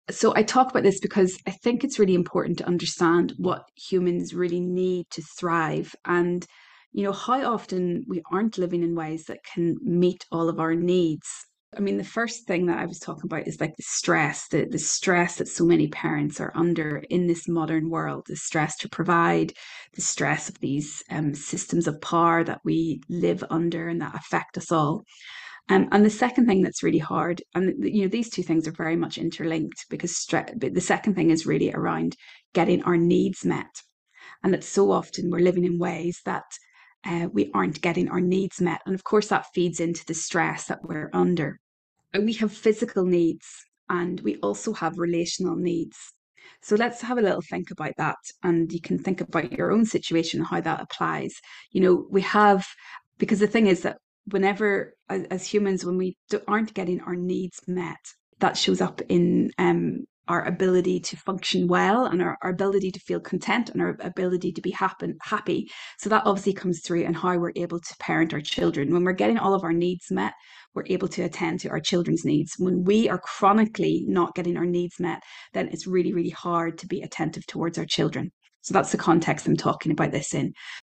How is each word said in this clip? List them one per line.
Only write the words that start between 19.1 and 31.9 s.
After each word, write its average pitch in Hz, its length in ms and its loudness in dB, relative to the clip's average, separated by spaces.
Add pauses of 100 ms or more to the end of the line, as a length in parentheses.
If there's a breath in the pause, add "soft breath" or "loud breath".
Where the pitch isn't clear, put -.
the - 80 -10
stress 147 460 -2
of - 120 -14
these, 147 500 -4
um, 151 260 -2
systems - 520 -2
of 151 120 -4
power 170 460 2
that - 180 -6
we 160 460 0
live 175 400 0
under 165 400 -2
and 170 120 -2
that - 140 -8
affect - 420 -6
us - 140 -6
all. 160 320 2 (680 loud breath)
Um, 190 220 4
and 208 140 8
the 214 40 8
second 247 360 4
thing 190 160 6
that's - 220 0
really 165 160 4
hard, 170 420 -2 (120)
and, 185 280 0
th-, - 120 -2
you 202 100 2
know, 190 40 2
these 233 220 -2
two 180 140 -4
things 160 220 2
are 156 60 -6
very 160 240 -2
much 170 220 -2
interlinked 165 720 -4
because 165 240 -6
stre-, - 440 -2
but 131 160 -4
the 180 60 2
second 185 360 0
thing 160 160 4
is 160 140 2
really 156 280 0
around 165 420 -2 (380 loud breath)